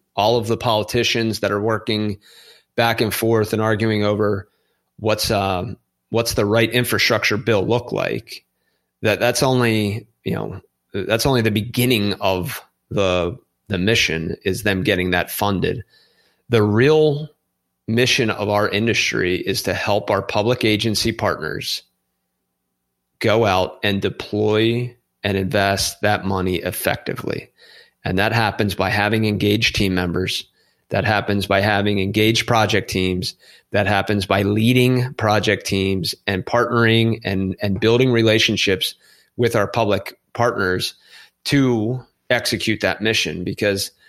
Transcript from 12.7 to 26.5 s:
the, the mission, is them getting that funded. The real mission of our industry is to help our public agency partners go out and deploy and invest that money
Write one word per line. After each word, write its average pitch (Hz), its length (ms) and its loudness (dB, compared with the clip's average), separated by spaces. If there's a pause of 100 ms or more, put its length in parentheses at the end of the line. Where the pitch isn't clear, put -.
the, 90 480 0 (300)
the 101 100 -2
mission, 87 640 0
is 95 200 -4
them 95 180 0
getting 90 300 0
that 87 180 0
funded. 95 540 -2 (640)
The 113 140 4
real 147 640 2 (600)
mission 117 420 2
of 101 180 -4
our 104 200 2
industry 101 680 0
is - 260 -4
to 90 120 -2
help 104 340 -2
our 98 140 0
public 110 420 0
agency 107 460 0
partners - 720 -4 (1400)
go 113 260 4
out 92 380 0
and 101 180 0
deploy 107 920 -2 (300)
and 98 120 0
invest 98 640 0
that 104 240 0
money 92 320 -2